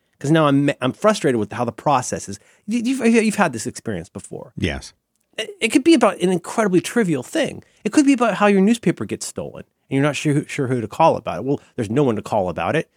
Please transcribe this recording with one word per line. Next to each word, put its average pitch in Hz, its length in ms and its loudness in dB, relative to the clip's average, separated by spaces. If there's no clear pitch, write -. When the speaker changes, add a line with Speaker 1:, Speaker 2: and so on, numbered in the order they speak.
Speaker 1:
'Cause 139 120 -2
now 160 180 4
I'm, 143 200 2
I'm 127 100 0
frustrated 170 460 0
with 104 140 -4
how 120 120 -4
the 117 80 -4
process 127 560 -2
is. 98 100 -12
You, 233 180 -2
you've, 247 220 -2
you've 226 300 4
had 170 180 0
this 113 120 -8
experience 95 440 -8
before. - 440 -16
Speaker 2:
Yes. 73 380 -4
Speaker 1:
It, - 120 -8
it 226 80 0
could 262 160 2
be 330 100 8
about 202 260 4
an 180 100 2
incredibly 185 520 0
trivial 170 400 0
thing. - 400 -4
It 208 80 -4
could 302 120 4
be 277 80 6
about 226 220 2
how 208 120 2
your 202 140 6
newspaper 190 460 0
gets - 180 -8
stolen, 73 400 -10
and 135 80 -2
you're 135 60 2
not 147 140 0
sure 147 180 0
who, 147 100 -2
sure 139 220 -6
who 123 160 -2
to 104 60 -6
call 160 280 2
about 87 220 -8
it. 110 80 -6
Well, 139 120 -2
there's 110 120 -4
no 127 140 0
one 117 140 2
to 104 60 -6
call 95 280 -2
about 90 260 -2
it. 160 200 -4